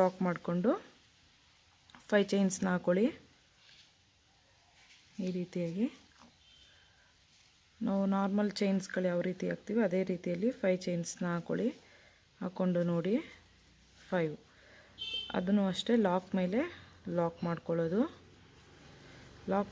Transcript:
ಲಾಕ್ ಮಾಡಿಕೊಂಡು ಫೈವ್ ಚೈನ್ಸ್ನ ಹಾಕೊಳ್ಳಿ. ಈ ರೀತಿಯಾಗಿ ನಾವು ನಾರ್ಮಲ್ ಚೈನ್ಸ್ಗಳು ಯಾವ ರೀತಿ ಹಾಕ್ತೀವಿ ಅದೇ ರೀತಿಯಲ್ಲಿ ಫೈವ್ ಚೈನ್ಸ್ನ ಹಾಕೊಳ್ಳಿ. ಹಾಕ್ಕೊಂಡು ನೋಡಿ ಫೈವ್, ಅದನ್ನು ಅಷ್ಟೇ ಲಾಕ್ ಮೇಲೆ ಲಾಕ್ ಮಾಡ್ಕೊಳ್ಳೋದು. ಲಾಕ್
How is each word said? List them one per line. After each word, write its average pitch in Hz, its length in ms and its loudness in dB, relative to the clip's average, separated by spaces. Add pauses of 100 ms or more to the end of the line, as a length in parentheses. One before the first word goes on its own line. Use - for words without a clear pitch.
ಲಾಕ್ 185 160 4 (100)
ಮಾಡಿಕೊಂಡು 175 460 2 (1400)
ಫೈವ್ 202 240 6
ಚೈನ್ಸ್ನ 190 420 2
ಹಾಕೊಳ್ಳಿ. 180 300 2 (2250)
ಈ 185 100 -2
ರೀತಿಯಾಗಿ 180 500 -2 (2000)
ನಾವು 196 160 2 (120)
ನಾರ್ಮಲ್ 202 360 2 (100)
ಚೈನ್ಸ್ಗಳು 190 500 0
ಯಾವ 175 180 0
ರೀತಿ 185 240 -4
ಹಾಕ್ತೀವಿ 208 340 -4
ಅದೇ 185 140 2 (100)
ರೀತಿಯಲ್ಲಿ 180 400 -2 (120)
ಫೈವ್ 185 240 4
ಚೈನ್ಸ್ನ 175 480 -4
ಹಾಕೊಳ್ಳಿ. 170 340 -2 (760)
ಹಾಕ್ಕೊಂಡು 185 480 0
ನೋಡಿ 170 240 0 (960)
ಫೈವ್, 165 240 0 (1040)
ಅದನ್ನು 196 340 2
ಅಷ್ಟೇ 226 240 0 (120)
ಲಾಕ್ 185 200 0 (120)
ಮೇಲೆ 185 200 0 (600)
ಲಾಕ್ 170 280 -2
ಮಾಡ್ಕೊಳ್ಳೋದು. 165 540 0 (1500)
ಲಾಕ್ 202 180 0